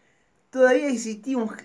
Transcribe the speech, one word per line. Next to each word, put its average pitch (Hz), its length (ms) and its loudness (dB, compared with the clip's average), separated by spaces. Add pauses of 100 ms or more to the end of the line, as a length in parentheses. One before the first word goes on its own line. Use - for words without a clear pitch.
(500)
todavía 262 400 2
existía 226 480 -6
un, 220 120 -2 (160)